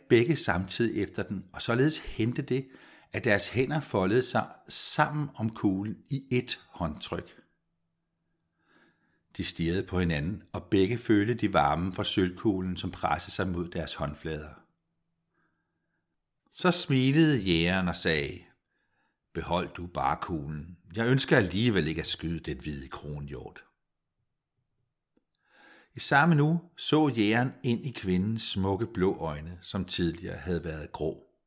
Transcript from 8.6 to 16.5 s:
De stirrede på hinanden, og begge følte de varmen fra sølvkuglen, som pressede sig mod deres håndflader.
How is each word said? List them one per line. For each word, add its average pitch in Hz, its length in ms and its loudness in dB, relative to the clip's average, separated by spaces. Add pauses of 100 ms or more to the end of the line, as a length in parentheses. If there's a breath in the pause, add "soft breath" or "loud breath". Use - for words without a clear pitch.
De 101 60 -4
stirrede 87 400 0
på 90 160 -2
hinanden, 85 520 0
og - 200 -10
begge 98 260 4
følte 107 360 4
de 107 200 0
varmen 80 400 2
fra 101 100 -4
sølvkuglen, 92 760 0
som 92 140 -8
pressede - 400 -4
sig 95 160 -2
mod 85 220 -4
deres 80 240 -6
håndflader. 76 600 -6 (2000)